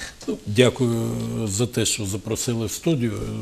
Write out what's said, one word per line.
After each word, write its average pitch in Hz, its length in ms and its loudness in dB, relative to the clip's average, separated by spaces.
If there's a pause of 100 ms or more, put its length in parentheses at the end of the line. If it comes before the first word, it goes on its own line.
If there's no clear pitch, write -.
(280)
Ну, - 80 -2 (100)
дякую 117 640 4 (380)
за 104 180 2
те, - 180 0
що 104 220 0
запросили 107 600 -2
в 101 40 -6
студію. 120 420 0 (300)